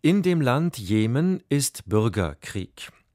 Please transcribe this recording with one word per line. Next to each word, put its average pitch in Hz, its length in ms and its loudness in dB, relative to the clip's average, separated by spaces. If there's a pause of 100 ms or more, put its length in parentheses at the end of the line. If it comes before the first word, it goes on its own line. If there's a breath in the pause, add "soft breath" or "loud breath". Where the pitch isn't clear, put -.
In 185 180 4
dem 175 200 2
Land 143 360 0
Jemen 113 720 0
ist - 400 -2
Bürgerkrieg. 98 1000 -4 (240)